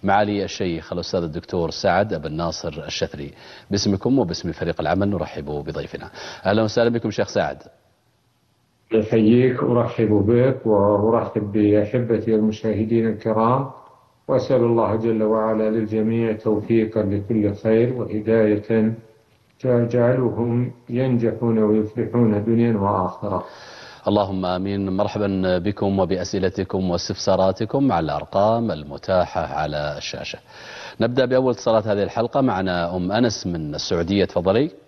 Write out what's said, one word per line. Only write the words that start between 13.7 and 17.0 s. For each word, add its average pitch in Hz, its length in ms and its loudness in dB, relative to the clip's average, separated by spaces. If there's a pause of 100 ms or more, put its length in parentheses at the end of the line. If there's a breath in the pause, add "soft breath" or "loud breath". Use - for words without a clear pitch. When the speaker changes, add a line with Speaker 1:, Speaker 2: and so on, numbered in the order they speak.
Speaker 2:
وأسأل 135 280 2
الله 113 400 2
جل 110 280 0
وعلا 110 460 2
للجميع 110 640 0
توفيقا 107 680 0